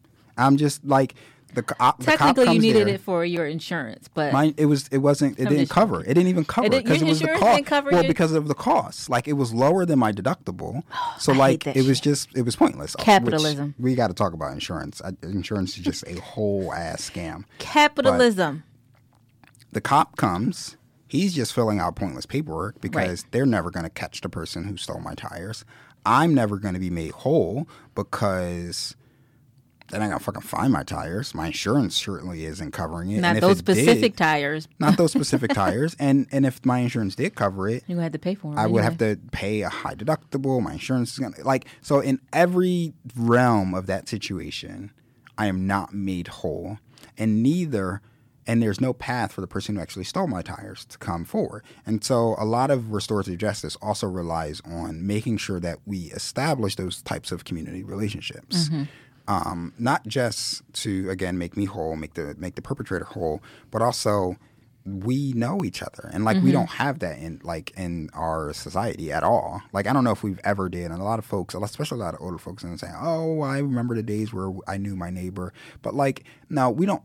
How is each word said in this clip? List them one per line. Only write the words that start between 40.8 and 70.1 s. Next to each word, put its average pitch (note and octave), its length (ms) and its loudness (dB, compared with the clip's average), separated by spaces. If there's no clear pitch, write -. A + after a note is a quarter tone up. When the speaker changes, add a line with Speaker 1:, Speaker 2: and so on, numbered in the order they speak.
Speaker 1:
is - 60 -8
gonna, C3 240 -6
like, C3 240 0
so C#3 200 2
in C3+ 180 0
every F3 600 2
realm A#2 580 4
of F#2 120 -4
that G2+ 240 -4
situation, F#2+ 800 -8
I G#2+ 100 0
am F#2+ 200 0
not G2 260 0
made F#2+ 340 -6
whole. F2+ 520 -8
And A2 240 2
neither, B2 600 0
and A#2 160 2
there's G#2 200 0
no C3 100 2
path B2 400 -4
for - 80 -12
the F#2 80 -6
person G2+ 280 -6
who F#2 60 -6
actually F#2 220 -10
stole F#3 240 -4
my F#2+ 140 -4
tires G2 440 -12
to - 120 -20
come E2+ 260 -6
forward. D#3 400 -4
And A2 180 -2
so A#2 340 2
a G#2+ 80 -2
lot A#2+ 260 2
of A#2+ 200 0
restorative G2 460 -2
justice G#2 440 -4
also G#2 260 -2
relies E2 580 -4
on E2 420 -8
making G#2+ 300 -2
sure F#2 240 -6
that E2+ 240 -6
we F#2 260 -8
establish B2+ 640 -2
those F#2 280 -8
types - 280 -8
of F2 140 -8
community E2 380 -10
relationships. - 840 -4
Speaker 2:
Mm-hmm. D3+ 160 -2
Speaker 1:
Um, F2 480 -4
not B2 300 0
just A#2 540 -2
to, F#2+ 260 -4
again, F#2 280 -4
make E2+ 200 -6
me G2+ 80 0
whole, D#2+ 320 -6
make D2+ 160 -10
the, D2 240 -8
make E2+ 180 -10
the - 60 -8
perpetrator G#2+ 420 -6
whole, D#2 400 -6
but A2 100 -2
also G#2 560 0
we B2 480 -4
know B2 320 -2
each - 180 -8
other. - 300 -12
And, G2+ 100 -2
like, A2 140 4
we F#3 60 4
Speaker 2:
Mm-hmm. - 100 6
Speaker 1:
don't - 160 2
have C3 300 -2
that E2 180 -4
in, D#2+ 260 -12
like, D#2+ 320 -8
in F2 380 -6
our D#2+ 400 -4
society F#2 580 -4
at D#2 140 0
all. F2+ 360 2
Like, G2 120 0
I G#2+ 60 0
don't C3 140 4
know A2+ 80 2